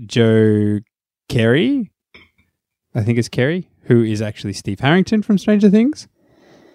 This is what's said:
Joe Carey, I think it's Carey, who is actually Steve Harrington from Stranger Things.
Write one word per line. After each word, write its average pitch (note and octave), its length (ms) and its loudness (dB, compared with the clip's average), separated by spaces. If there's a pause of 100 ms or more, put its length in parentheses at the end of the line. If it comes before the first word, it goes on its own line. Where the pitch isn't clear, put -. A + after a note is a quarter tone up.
Joe G#2+ 760 2 (500)
Carey, E3+ 600 0 (1000)
I A#2 100 -2
think A#2+ 140 0
it's A2+ 100 -2
Carey, D#3 420 -4 (120)
who A#2+ 200 2
is A2 180 -2
actually G#2+ 320 -8
Steve - 280 -10
Harrington F#3 420 0
from G3+ 160 0
Stranger G#3 320 2
Things. A#3 380 0 (680)